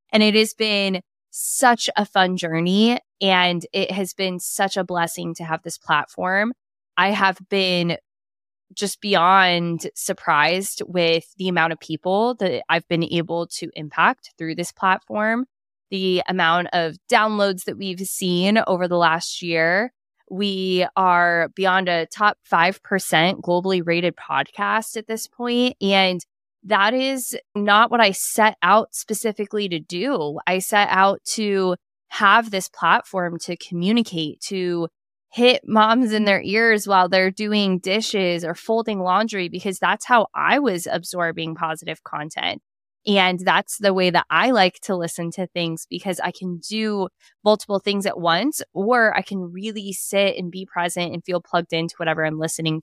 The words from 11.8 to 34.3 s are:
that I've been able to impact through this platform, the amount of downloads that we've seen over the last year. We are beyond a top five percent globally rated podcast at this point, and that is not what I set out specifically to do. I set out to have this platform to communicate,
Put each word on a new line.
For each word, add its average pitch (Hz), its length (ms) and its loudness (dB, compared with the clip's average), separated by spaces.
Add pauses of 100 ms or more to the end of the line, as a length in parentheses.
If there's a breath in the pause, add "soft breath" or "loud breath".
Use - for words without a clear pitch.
that 180 340 -4
I've 170 180 0
been 170 160 0
able 170 420 -4 (120)
to 165 180 -12
impact 165 640 -2
through 160 160 -6
this 175 160 -8
platform, 214 760 -2 (460)
the 185 360 0
amount 175 460 2
of 165 240 -2 (140)
downloads 208 520 2
that - 140 -8
we've 185 240 -8
seen 190 640 0
over 180 200 0
the 175 100 0
last 170 440 0
year. 175 500 0 (380)
We 190 560 -2 (100)
are 175 600 4
beyond 185 340 0
a 170 160 0
top 208 380 0
five 180 400 2
percent 180 580 0
globally 180 420 0
rated 170 320 0
podcast 202 840 -4
at 220 100 -12
this 226 180 -8
point, 240 560 -2
and 190 400 2 (420)
that 202 300 2
is 262 420 -2 (200)
not 208 340 4
what 233 120 4
I 202 100 6
set - 500 0
out 196 320 4
specifically 208 760 -6
to 170 100 -4
do. 175 640 -4
I 185 140 0
set 202 320 2
out 190 380 4
to 196 460 0 (340)
have 214 420 2
this 190 180 -4
platform 175 720 -2
to 175 180 -10
communicate, 180 840 -2